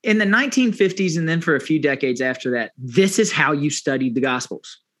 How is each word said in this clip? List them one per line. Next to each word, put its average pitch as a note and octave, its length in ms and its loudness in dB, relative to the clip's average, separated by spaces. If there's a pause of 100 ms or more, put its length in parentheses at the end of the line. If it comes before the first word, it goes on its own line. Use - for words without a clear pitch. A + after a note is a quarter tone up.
in A3 160 2
the G#3+ 60 2
nineteen B3 460 2
fifties F#3 460 0
and E3 100 0
then E3 140 0
for E3 140 0
a C3 40 2
few D#3 200 0
decades C3+ 420 0
after B2+ 300 -2
that, A#2 260 -2
this B2+ 400 0
is A3 140 2
how D3+ 220 2
you D3 180 0
studied C3 420 -2
the B2 80 -2
Gospels. - 580 -6 (220)